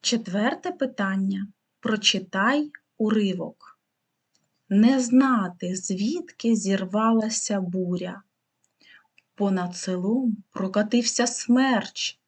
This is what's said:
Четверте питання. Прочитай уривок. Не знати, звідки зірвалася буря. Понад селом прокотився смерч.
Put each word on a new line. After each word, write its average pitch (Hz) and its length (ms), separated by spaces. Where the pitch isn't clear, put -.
Четверте 226 720
питання. 196 760
Прочитай 220 920
уривок. 202 800
Не 233 300
знати, 233 760
звідки 226 800
зірвалася 202 1040
буря. 180 640
Понад 180 420
селом 208 600
прокотився 214 760
смерч. 247 1000